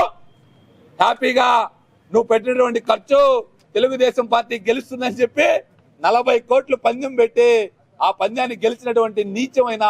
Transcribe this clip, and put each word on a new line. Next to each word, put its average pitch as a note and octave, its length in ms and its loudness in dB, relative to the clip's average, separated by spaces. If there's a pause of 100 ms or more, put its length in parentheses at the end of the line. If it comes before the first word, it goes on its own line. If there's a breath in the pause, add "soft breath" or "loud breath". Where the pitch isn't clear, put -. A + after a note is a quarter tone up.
(1000)
హ్యాపీగా B3 500 2 (640)
నువ్వు A#3 180 0
పెట్టినటువంటి A#3+ 500 0 (100)
ఖర్చు A3+ 300 0 (540)
తెలుగుదేశం B3+ 600 0
పార్టీ A#3+ 220 -2 (120)
గెలుస్తుందని B3 540 -6
చెప్పి C#4+ 260 0 (520)
నలభై A#3+ 360 2 (120)
కోట్లు C4 280 0 (100)
పందెం C4 340 -4
పెట్టి A#3 280 2 (520)
ఆ E3 80 2 (120)
పందాన్ని A#3 440 -4
గెలిచినటువంటి A3+ 580 -2 (140)
నీచమైన A#3+ 540 -2